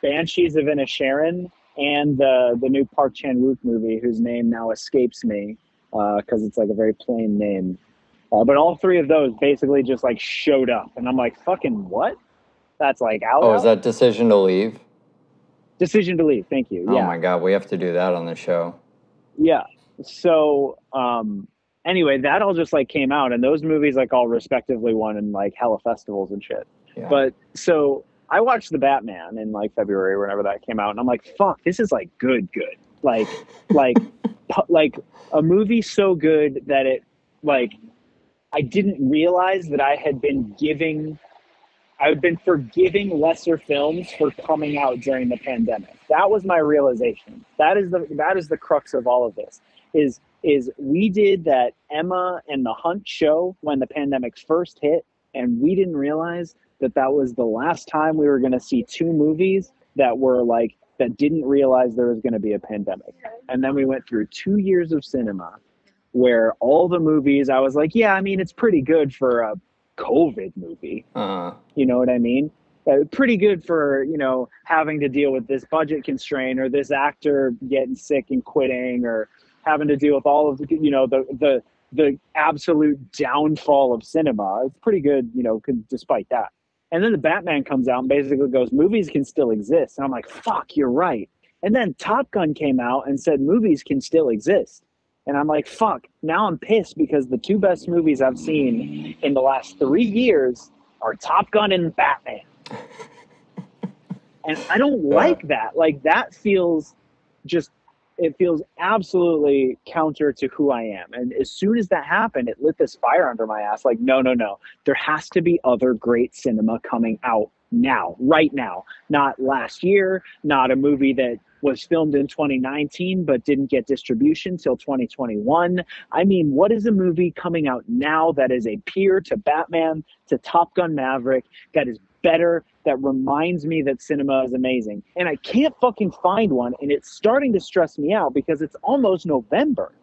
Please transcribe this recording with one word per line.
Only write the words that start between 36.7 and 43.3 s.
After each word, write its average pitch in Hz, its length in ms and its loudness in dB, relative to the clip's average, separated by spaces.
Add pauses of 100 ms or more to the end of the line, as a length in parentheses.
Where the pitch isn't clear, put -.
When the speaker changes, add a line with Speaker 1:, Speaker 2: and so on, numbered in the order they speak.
Speaker 1:
it, 131 180 -2 (380)
like, 131 320 0 (800)
I 151 100 -2
didn't 143 480 -2
realize 180 580 0
that 139 120 -2
I 139 160 2
had 143 240 -4
been 131 380 -4
giving, 151 600 -4 (840)
I've 147 200 2
been 170 160 0
forgiving 175 840 0
lesser 165 380 0